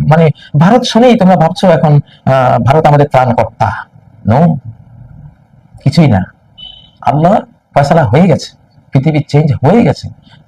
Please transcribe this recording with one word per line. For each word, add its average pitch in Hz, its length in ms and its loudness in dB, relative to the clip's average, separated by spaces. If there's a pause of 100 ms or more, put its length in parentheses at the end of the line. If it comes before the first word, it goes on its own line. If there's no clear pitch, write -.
মানে, 160 180 2 (320)
ভারত 214 260 2
শুনেই 233 340 2
তোমরা 185 180 2
ভাবছো 160 320 -2
এখন, 160 260 2 (320)
আহ, 127 320 0
ভারত 127 280 0
আমাদের 143 220 2
ত্রাণকর্তা। 120 640 -2 (560)
No, 123 140 0 (1400)
কিছুই - 280 0
না। 98 140 0 (800)
আল্লাহ 156 320 0 (400)
ফয়সালা 151 300 0
হয়ে 139 240 0
গেছে, 135 220 -2 (420)
পৃথিবী 151 360 -2
চেঞ্জ 156 260 0
হয়ে 175 300 0
গেছে, - 220 -4 (420)